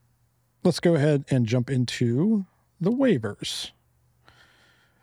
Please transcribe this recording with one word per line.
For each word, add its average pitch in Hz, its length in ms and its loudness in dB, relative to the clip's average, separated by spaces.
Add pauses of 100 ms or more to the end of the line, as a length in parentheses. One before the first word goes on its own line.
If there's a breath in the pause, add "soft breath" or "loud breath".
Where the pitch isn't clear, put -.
(640)
Let's 175 160 2
go 170 160 4
ahead 143 340 2
and 123 160 2
jump 123 240 -2
into 135 760 0 (360)
the 180 100 0
waivers. 196 800 -2 (1300 soft breath)